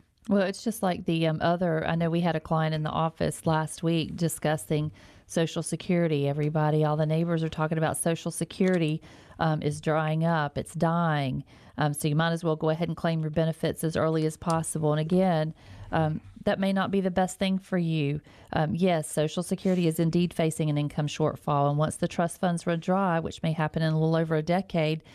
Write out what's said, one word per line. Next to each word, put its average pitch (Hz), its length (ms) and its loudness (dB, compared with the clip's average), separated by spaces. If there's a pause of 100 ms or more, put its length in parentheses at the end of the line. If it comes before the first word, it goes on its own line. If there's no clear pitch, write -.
(280)
Well, 202 140 4
it's 196 220 -4
just - 180 -4
like 180 240 -2
the, 165 220 2
um, 156 120 0
other, 170 460 0
I 165 80 0
know 165 160 0
we 170 100 2
had 170 160 2
a 156 40 -2
client 160 340 0
in 156 80 -2
the 151 80 -2
office 160 560 -2
last 160 360 0
week 165 340 0
discussing 151 720 -2 (360)
Social 165 360 -2
Security. 160 640 0
Everybody, 151 560 2
all 151 120 2
the 156 100 2
neighbors 165 380 0
are 160 40 -2
talking 160 300 -2
about 156 180 0
Social 170 360 -2
Security, 165 720 0 (360)
um, 160 240 0
is 151 180 -2
drying 156 440 0
up, 160 340 0
it's - 160 -8
dying. 156 720 0 (340)
Um, 147 160 2
so - 140 -2
you 147 80 2
might 165 160 2
as 165 120 -4
well 156 120 2
go 156 140 0
ahead 165 180 0
and 165 80 -6
claim 165 240 0
your 156 100 -4
benefits 160 540 -2
as 160 120 -2
early 160 300 2
as 156 100 -2
possible. 160 560 0
And 151 80 0
again, 160 540 2 (380)
um, 160 280 0 (240)
that 202 160 0
may 196 120 2
not 190 200 0
be 196 80 2
the 185 100 0
best 185 280 0
thing 190 200 0
for 190 200 -4
you. 156 420 0 (320)
Um, 156 220 0
yes, 170 360 2
Social 156 320 0
Security 180 460 0
is 160 120 0
indeed 170 320 2
facing 160 380 0
an 147 80 2
income 147 300 -2
shortfall. 147 600 0
And 147 100 2
once 156 180 0
the 175 120 -2
trust - 320 -2
funds 170 260 0
run 170 140 0
dry, 180 400 2
which 160 220 -8
may 160 100 0
happen 156 300 -2
in 160 100 2
a 160 60 2
little 160 180 4
over 165 200 2
a 156 60 0
decade, 165 600 0 (120)